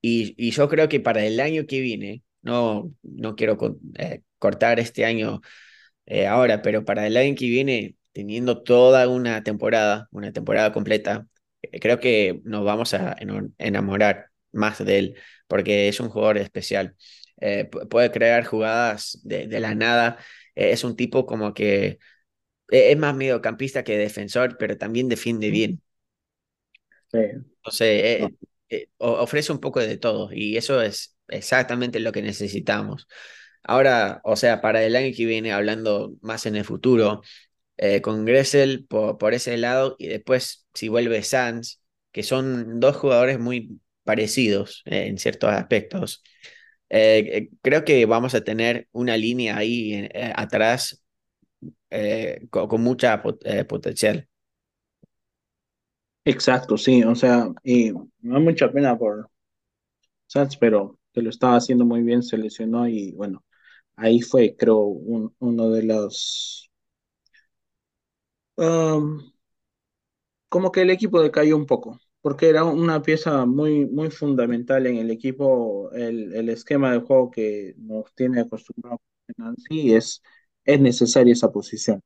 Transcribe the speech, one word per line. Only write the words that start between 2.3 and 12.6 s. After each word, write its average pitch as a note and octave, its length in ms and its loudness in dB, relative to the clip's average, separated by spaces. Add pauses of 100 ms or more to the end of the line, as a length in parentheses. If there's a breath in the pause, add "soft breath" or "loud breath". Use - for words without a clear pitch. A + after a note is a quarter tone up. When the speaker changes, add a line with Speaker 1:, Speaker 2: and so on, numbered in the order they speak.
Speaker 1:
no, A#2+ 500 -2 (100)
no A2 340 -10
quiero A2 200 0
con-, G#2+ 240 -6 (180)
eh, - 240 -10 (160)
cortar A2+ 420 2
este A2+ 240 -4
año, A2 360 -2 (680 soft breath)
eh, G2+ 200 -2
ahora, A2 360 2
pero G#2+ 220 0
para G#2 220 -2
el A2 100 0
año C#3 200 2
que C3+ 100 -4
viene, A#2+ 500 -2 (160)
teniendo A#2 500 -4
toda B2+ 460 8
una A#2+ 360 -2
temporada, A2 680 0
una G#2 220 -12
temporada G#2+ 400 0
completa, G#2+ 540 -2 (360)
eh, - 180 -16
creo A#2 200 2
que G#2 440 2
nos G#2 200 -6